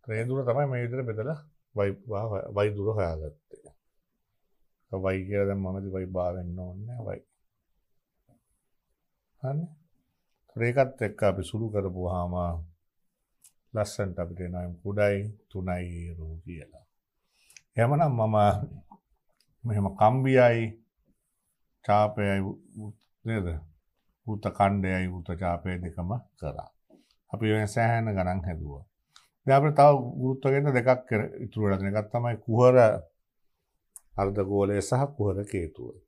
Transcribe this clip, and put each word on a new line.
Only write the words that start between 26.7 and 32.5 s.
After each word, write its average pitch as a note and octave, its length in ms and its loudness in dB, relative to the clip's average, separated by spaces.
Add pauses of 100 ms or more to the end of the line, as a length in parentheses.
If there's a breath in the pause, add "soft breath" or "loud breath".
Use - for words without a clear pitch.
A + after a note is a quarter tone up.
අපි A2 160 -4
මේ G#2+ 200 2
සෑහෙන A#2 400 0
ගණන් F#2 360 -2
හැදුවා. D#2 400 -8 (640 soft breath)
දැන් C3+ 100 6
අපිට D3 200 4
තව C#3+ 160 10 (200)
ගුරුත්ව C3 360 -2
කේන්ද්‍ර C#3 240 2
දෙකක් B2+ 320 2
කර, A2 160 0 (160)
ඉතුරු G#2+ 260 -6
වෙලා G2 160 2
තියෙන G2 140 -4
එකක් G#2 180 -4
තමයි A#2 260 -2
කුහර B2 380 6 (1400)